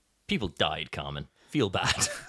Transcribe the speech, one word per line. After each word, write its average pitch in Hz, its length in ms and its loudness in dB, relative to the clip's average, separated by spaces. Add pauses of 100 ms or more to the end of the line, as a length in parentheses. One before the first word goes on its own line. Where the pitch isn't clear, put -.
(280)
People 131 200 0
died, 78 440 0
Carmen. 73 360 -6 (220)
Feel 120 200 4
bad. 95 420 2
<laughs> - 60 -8 (100)